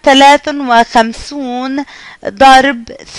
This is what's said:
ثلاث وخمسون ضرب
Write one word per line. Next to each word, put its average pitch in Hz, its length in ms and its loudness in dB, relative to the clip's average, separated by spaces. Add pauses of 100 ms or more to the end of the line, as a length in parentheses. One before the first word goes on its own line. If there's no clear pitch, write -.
ثلاث 277 440 4
وخمسون 254 1400 -4 (400)
ضرب 262 680 0 (280)